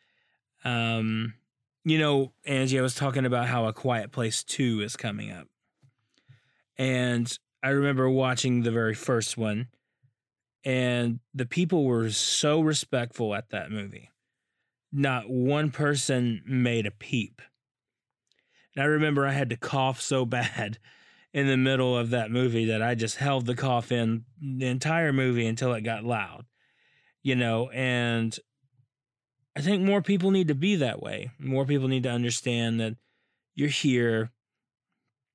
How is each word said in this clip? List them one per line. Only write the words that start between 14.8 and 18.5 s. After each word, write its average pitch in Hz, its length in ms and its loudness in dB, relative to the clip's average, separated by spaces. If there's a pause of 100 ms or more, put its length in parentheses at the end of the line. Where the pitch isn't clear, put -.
Not 131 380 0
one 135 420 0
person 127 760 0
made 120 400 0
a 101 60 -6
peep. - 500 -6 (1300)